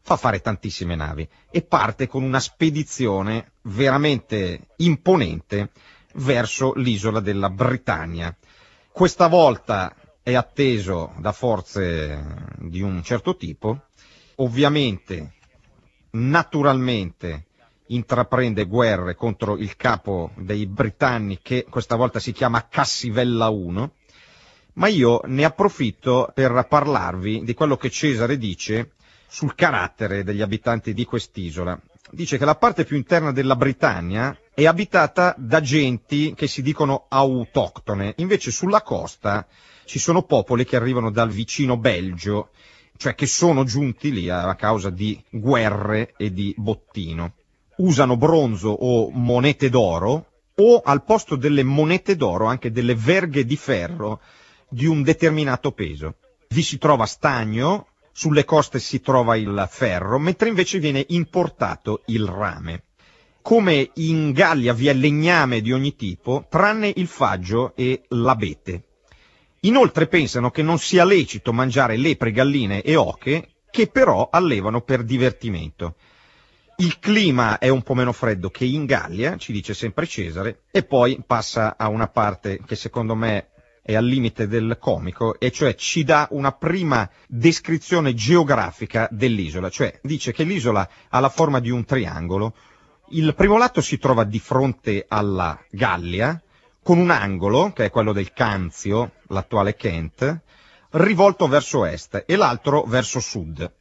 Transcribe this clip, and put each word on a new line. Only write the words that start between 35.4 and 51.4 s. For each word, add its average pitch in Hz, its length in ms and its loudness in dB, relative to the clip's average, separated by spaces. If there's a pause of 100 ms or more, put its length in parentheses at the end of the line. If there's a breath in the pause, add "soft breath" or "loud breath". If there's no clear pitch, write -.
genti 143 760 0
che 147 140 -4
si - 120 -8
dicono 139 480 -2
autoctone, 117 1080 0
invece 180 340 -2
sulla 202 320 0
costa 101 640 -4 (440 soft breath)
ci - 80 -6
sono - 240 2
popoli 123 420 2
che 127 120 -2
arrivano 120 340 0
dal 113 200 0
vicino 120 460 -2
Belgio, 95 720 -2 (460 soft breath)
cioè 127 200 -4
che 139 100 -2
sono 147 380 2
giunti 131 480 -2
lì 90 160 -4
a, 90 200 -2
a 95 60 -2
causa 104 340 0
di 98 400 -4
guerre 107 880 0
e 104 160 -4
di 98 240 -4
bottino. 85 800 -6 (440)
Usano 139 380 4
bronzo 123 520 2
o 117 420 0
monete 123 580 0
d'oro, 110 580 0 (280)
o 226 300 8
al 143 180 2
posto 214 320 0
delle 139 300 2